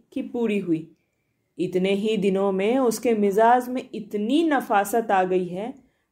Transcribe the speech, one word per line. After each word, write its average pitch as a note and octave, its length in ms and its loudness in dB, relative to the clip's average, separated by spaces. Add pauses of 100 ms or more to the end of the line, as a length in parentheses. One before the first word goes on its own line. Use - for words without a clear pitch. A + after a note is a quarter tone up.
(120)
कि C4+ 100 -6
पूरी A3 380 -2
हुई। D#3+ 360 -4 (640)
इतने F#3 340 0
ही G#3+ 240 0
दिनों G3 340 0
में G3+ 260 0
उसके A#3+ 360 0
मिजाज A3+ 560 4
में B3+ 240 -8
इतनी A3 500 -2
नफासत A#3 680 0
आ F#3+ 120 2
गई F#3 220 0
है, G3 380 -10 (280)